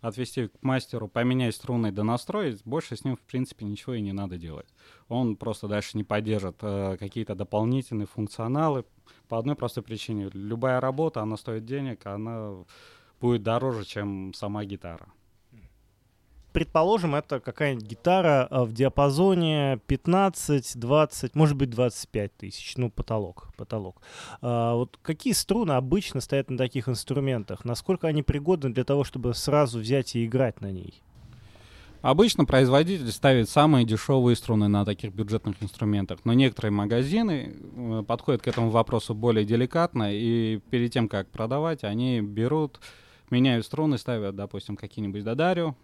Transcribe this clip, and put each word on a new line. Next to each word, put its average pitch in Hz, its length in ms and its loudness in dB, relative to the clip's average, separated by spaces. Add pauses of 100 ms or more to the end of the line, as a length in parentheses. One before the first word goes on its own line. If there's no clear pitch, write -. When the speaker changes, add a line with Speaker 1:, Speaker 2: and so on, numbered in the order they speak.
Speaker 1:
отвезти 117 460 -6
к - 40 -10 (120)
мастеру, 123 440 -2
поменять 123 480 0
струны 117 360 -2
да 104 120 -4
настроить, 120 640 -2
больше 123 300 -6
с - 100 -12
ним, 131 100 -2
в - 60 -20
принципе, - 440 -6
ничего 104 280 -6
и 113 80 -4
не 98 100 -4
надо 95 280 -6
делать. 78 280 -14 (400)
Он 117 280 0
просто 110 320 -8
дальше 104 280 -4
не 107 80 -2
поддержит, 104 580 -2
э, 98 380 -4
какие-то 104 360 -6
дополнительные 107 720 -2
функционалы. 127 760 -2 (440)
По 117 80 -2
одной 135 180 -2
простой 117 280 -6
причине. 104 500 -6
Любая 117 480 -2
работа, 131 400 -2
она 107 160 -4
стоит 110 280 -8
денег, 131 420 -8
она 107 480 -8 (680)
будет 120 220 2
дороже, 113 420 0
чем 98 480 -6
сама 104 320 -6
гитара. 92 420 -12 (1500)
Speaker 2:
Предположим, 165 640 2
это 147 240 -2
какая-нибудь 131 460 -2
гитара, 147 680 4
э, 131 120 2
в 110 100 -2
диапазоне 143 1120 2
пятнадцать, 170 920 0
двадцать, 135 560 2
может 151 220 6
быть, 135 140 0
двадцать 120 400 0
пять 101 260 -4
тысяч, - 400 -14
ну, 123 140 -2
потолок, 101 680 -6
потолок. 101 460 -8 (400)
А, 117 340 0
вот - 260 -4
какие 165 300 -4
струны 196 400 0
обычно 131 480 0
стоят 139 300 -2
на 127 80 -4
таких 127 320 -2
инструментах? 123 760 -2
Насколько 160 460 -2
они 151 120 2
пригодны 147 520 2
для 127 100 0
того, 139 220 2
чтобы 120 280 -4
сразу 139 460 2
взять 120 380 0
и 117 80 2
играть 123 340 0
на 98 120 -8
ней? 90 300 -12 (1000)
Speaker 1:
Обычно 156 420 4
производитель 135 680 4
ставит 127 360 4
самые 147 380 6
дешевые 123 500 4
струны 107 320 2
на 101 160 4
таких 101 300 -4
бюджетных 104 500 -4
инструментах, 101 600 -2
но 117 80 2
некоторые 120 400 2
магазины, 131 840 0
э, 113 500 -6
подходят 120 360 0
к - 80 -4
этому 117 220 2
вопросу 113 440 2
более 110 300 4
деликатно, 120 640 0
и 113 480 0 (100)
перед 120 220 0
тем, 117 160 2
как 98 220 -4
продавать, 139 560 -4
они 120 340 0
берут, 117 600 -2 (480)
меняют 123 360 4
струны, 147 320 0
ставят, 104 380 -4
допустим, 98 400 -8
какие-нибудь 101 480 -6
Додарио 156 600 0